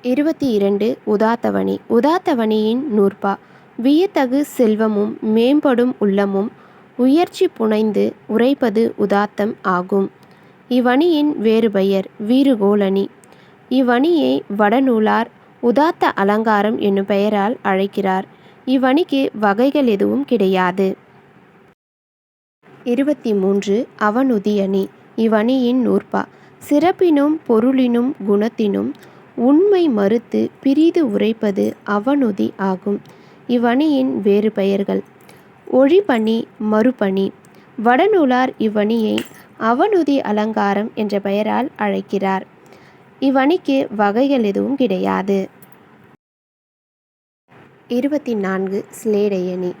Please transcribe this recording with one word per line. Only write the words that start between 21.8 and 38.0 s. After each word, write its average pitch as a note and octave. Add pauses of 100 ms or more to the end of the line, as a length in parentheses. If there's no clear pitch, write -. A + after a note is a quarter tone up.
இருபத்தி B3+
மூன்று. G3 (200)
அவனுதி G#3+
அணி. G3 (320)
இவ்வணியின் A#3+
நூற்பா. G3+ (400)
சிறப்பினும் D#4 (120)
பொருளினும் B3 (180)
குணத்தினும் G#3 (480)
உண்மை F4
மறுத்து G#3+ (200)
பிரிது D#4+ (100)
உரைப்பது G3+ (200)
அவனுதி G#3+ (100)
ஆகும். G3 (500)
இவ்வணியின் C4 (100)
வேறு G#3
பெயர்கள் G3 (640)
ஒழிபணி, B3+ (220)
மறுபணி. G#3+ (520)
வடநூலார் B3+